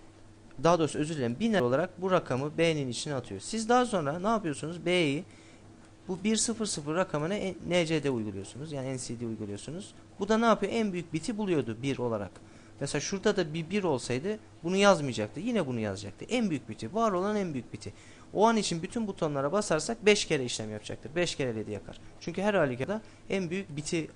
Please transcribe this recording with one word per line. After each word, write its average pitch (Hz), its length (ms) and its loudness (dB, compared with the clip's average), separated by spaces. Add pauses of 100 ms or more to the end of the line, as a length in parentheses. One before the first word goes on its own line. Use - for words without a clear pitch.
(640)
Daha 170 160 8
doğrusu 147 200 0
özür 151 180 -2
dilerim. 123 240 -2
Biner 214 200 4
olarak 139 420 2
bu 190 80 0
rakamı 151 480 0
B'nin 156 300 2
içine 139 260 -6
atıyor. 101 260 -6
Siz 220 280 -4
daha 247 180 6
sonra 170 320 0
ne 190 100 -2
yapıyorsunuz? 165 580 -2
B'yi 170 380 2 (840)
bu 185 160 -4
bir 220 120 4
sıfır 220 300 -2
sıfır 151 280 -4
rakamına 170 400 0
e, 190 200 -4 (140)
N 175 180 4
C 156 180 2
D 139 60 2
uyguluyorsunuz. 107 600 -4
Yani 135 220 -4
N 127 40 -4
C 120 220 -8
D 120 60 -6
uyguluyorsunuz. 110 680 -8 (240)
Bu 196 100 -2
da 220 100 4
ne 233 80 4
yapıyor? 208 260 4
En 214 200 0
büyük 175 200 -6
biti 202 260 -2
buluyordu 147 440 0
bir 135 160 0
olarak. 113 320 -2 (500)
Mesela 143 200 -2
şurada 196 360 0
da 160 180 0
bir 165 160 -6
bir 196 140 0
olsaydı 147 540 0 (240)
bunu 180 140 0
yazmayacaktı. 147 640 4
Yine 214 260 0
bunu 123 140 -2
yazacaktı. 104 440 -6
En 226 260 0
büyük 135 180 -2
biti. 113 260 -8
Var 220 180 2
olan 196 240 0
en 185 160 -2
büyük 127 200 -6
biti. - 200 -10 (400)
O 196 140 6
an 226 100 6
için 175 260 0
bütün 220 240 -4
butonlara 147 460 0
basarsak 196 540 0
beş 208 180 8
kere 143 200 0
işlem 110 260 -4
yapacaktır. 123 460 -8
Beş 175 180 0
kere 123 220 -2
ledi 107 140 -4
yakar. - 300 -10 (200)
Çünkü 175 220 -6
her 208 120 2
halükarda 147 460 0 (300)
en 190 200 0
büyük 185 260 -4
biti 151 400 -2